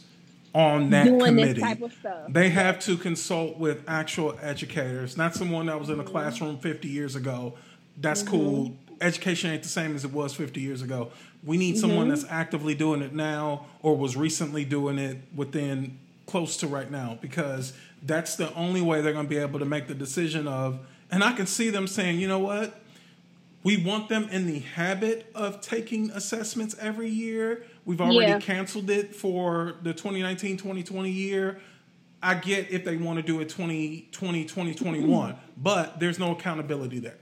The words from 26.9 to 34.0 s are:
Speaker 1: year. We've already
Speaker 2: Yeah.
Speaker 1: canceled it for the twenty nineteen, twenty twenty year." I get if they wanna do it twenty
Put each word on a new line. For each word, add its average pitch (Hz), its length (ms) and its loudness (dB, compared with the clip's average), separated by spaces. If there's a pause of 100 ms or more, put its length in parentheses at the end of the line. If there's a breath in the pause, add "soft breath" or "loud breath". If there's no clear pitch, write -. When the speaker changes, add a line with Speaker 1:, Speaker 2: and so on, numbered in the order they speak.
Speaker 1:
year. 226 540 -2 (200 loud breath)
We've 175 160 -2
already 233 320 6
Speaker 2:
Yeah. 202 80 4
Speaker 1:
canceled 196 520 -2
it 202 240 0
for 175 680 0
the 170 100 -2
twenty 190 280 -4
nineteen, 185 360 -2
twenty 190 260 -6
twenty 190 280 -4
year." 190 480 -2 (640 loud breath)
I 185 120 4
get 185 360 0
if 180 140 -2
they 170 120 -2
wanna 165 260 -2
do 160 160 0
it 156 100 -4
twenty 160 600 -4